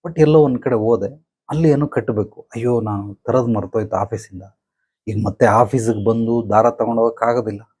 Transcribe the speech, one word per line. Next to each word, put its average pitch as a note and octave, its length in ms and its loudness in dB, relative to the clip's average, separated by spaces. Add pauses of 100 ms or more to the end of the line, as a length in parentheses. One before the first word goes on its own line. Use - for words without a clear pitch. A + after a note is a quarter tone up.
But E3 140 -6
ಎಲ್ಲೋ D3+ 200 6
ಒಂದ್ B2+ 220 2
ಕಡೆ B2+ 120 0
ಹೋದೆ, A2 520 -2 (240)
ಅಲ್ಲಿ D#3 180 2
ಏನೋ C#3+ 200 2
ಕಟ್ಟಬೇಕು. G#2+ 680 -4
ಅಯ್ಯೋ, A#2+ 240 0
ನಾನು G#2 340 -6
ತರದ್ A#2+ 400 0
ಮರ್ತೋಯ್ತು G#2 420 -4
ಆಫೀಸಿಂದ. F#2+ 460 -8 (680)
ಈಗ G#2 180 -4
ಮತ್ತೆ A#2+ 200 2
ಆಫೀಸಿಗೆ A2 580 2
ಬಂದು A2+ 460 0
ದಾರ A2 200 4
ತಗೊಂಡ್ A#2 300 -2
ಹೋಗಕ್ಕಾಗೋದಿಲ್ಲ. A2+ 640 -2 (180)